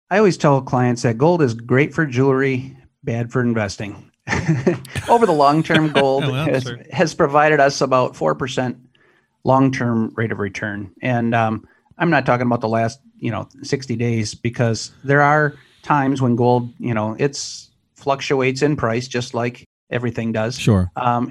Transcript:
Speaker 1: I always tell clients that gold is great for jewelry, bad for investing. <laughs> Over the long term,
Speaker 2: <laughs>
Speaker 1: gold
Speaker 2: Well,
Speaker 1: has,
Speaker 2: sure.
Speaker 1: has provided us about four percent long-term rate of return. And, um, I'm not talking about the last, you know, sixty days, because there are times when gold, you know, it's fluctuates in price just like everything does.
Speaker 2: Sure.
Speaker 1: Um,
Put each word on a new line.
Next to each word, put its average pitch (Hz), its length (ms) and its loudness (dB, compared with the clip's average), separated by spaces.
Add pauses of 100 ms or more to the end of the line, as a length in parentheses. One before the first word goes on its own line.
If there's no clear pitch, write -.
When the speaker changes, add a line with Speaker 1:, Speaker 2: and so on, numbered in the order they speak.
(100)
Speaker 1:
I 185 80 2
always 208 180 4
tell 139 260 4
clients 123 400 0
that 117 160 0
gold 165 240 2
is 120 120 2
great 120 400 0
for 160 120 0
jewelry, 131 720 0 (260)
bad 117 300 -6
for 127 100 0
investing. 107 680 -4 (160)
<laughs> 156 840 -2
Over 233 180 4
the 185 80 4
long 147 280 4
term, 156 300 0
Speaker 2:
<laughs> - 0 -
Speaker 1:
gold 139 340 2
Speaker 2:
Well, 131 200 -2
Speaker 1:
has, 131 160 0
Speaker 2:
sure. 120 160 -10 (140)
Speaker 1:
has 156 220 0
provided 147 460 4
us 139 220 2
about 131 340 0
four 151 180 -2
percent 127 420 -6 (680)
long-term 127 720 2
rate 113 160 -2
of 101 60 -10
return. 101 520 -8 (120)
And, 120 320 0
um, 110 320 0 (320)
I'm 170 120 2
not 135 160 2
talking 123 200 2
about 120 140 0
the 110 80 -2
last, 113 320 -2 (180)
you 127 120 -6
know, 101 180 -8 (140)
sixty 131 340 -6
days, 117 380 -2
because 117 560 -2 (140)
there 143 180 4
are 147 320 2 (280)
times 135 380 0
when 120 140 2
gold, 120 440 2
you 123 160 -4
know, 107 240 -2
it's - 520 -6 (240)
fluctuates 135 680 -2
in 147 140 2
price 123 300 -4
just 120 260 -6
like 120 320 -6 (260)
everything 117 420 -4
does. 110 260 -4
Speaker 2:
Sure. 92 380 2
Speaker 1:
Um, 120 340 0